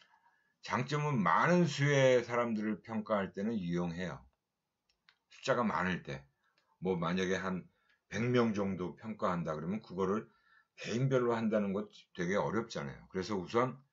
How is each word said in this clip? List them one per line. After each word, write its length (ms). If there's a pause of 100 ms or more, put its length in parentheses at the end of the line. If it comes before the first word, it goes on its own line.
(640)
장점은 600
많은 440
수의 580
사람들을 580
평가할 500
때는 260
유용해요. 640 (1080)
숫자가 340
많을 380
때, 220 (540)
뭐, 180
만약에 400
한 300 (420)
백 140
명 320
정도 420
평가한다 600
그러면 260
그거를 460 (480)
개인별로 580
한다는 380
것 180 (240)
되게 220
어렵잖아요. 720
그래서 280
우선, 420 (140)